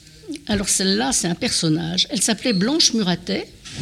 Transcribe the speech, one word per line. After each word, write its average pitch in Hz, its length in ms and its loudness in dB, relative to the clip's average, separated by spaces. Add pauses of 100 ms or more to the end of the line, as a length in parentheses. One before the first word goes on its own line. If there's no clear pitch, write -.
(480)
alors 202 200 0
celle-là 208 440 2
c'est - 160 0
un 175 80 0
personnage, 170 720 0
elle 233 140 -2
s'appelait 240 300 2
Blanche 247 400 2
Muratet, 180 540 -2 (340)